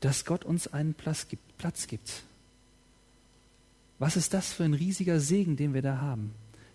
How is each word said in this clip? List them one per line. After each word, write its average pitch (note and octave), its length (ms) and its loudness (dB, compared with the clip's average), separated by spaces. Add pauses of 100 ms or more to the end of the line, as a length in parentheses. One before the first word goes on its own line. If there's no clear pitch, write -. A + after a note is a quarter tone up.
Dass C3+ 240 0
Gott F3 200 -2
uns E3+ 220 -2
einen D3+ 280 -2
Platz - 340 -6
gibt, - 300 -14
Platz - 280 -6
gibt. - 380 -10 (1800)
Was D#3 160 2
ist F3+ 180 2
das F#3+ 180 -2
für E3+ 120 0
ein D3+ 100 6
riesiger F3 460 2
Segen, E3 360 2
den C#3+ 160 2
wir C3 80 2
da C3+ 200 0
haben, A2+ 340 -4 (400)